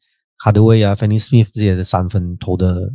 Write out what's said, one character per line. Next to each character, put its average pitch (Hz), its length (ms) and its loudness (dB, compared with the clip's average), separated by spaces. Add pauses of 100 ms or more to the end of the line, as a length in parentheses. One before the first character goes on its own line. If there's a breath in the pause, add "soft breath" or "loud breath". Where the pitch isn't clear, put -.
(460)
Hardaway 110 420 4
啊、 98 60 0
Finney 107 260 -2
Smith 113 320 2
这 107 100 -8
些 98 140 0
的 92 80 -4
三 90 240 -2
分 87 300 -4
投 92 180 -4
的， 90 400 -2